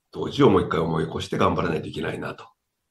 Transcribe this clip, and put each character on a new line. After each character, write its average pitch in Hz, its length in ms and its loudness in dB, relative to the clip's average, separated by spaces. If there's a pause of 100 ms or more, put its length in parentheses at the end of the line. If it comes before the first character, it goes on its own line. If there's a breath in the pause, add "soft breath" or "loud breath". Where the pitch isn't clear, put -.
(120)
当 - 180 -8
時 139 140 2
を 113 60 10
も 92 100 6
う 82 40 2
一 - 60 -6
回 87 100 0
思 82 220 0
い 80 40 -2
起 80 60 -8
こ 71 100 -6
し - 80 -10
て - 80 -4
頑 90 180 2
張 82 60 0
ら 85 80 0
な 78 60 -2
い 73 60 -4
と - 60 -12
い 69 60 -12
け 76 80 -8
な 80 120 -6
い 82 60 -10
な 80 160 -8
と - 80 -20 (480)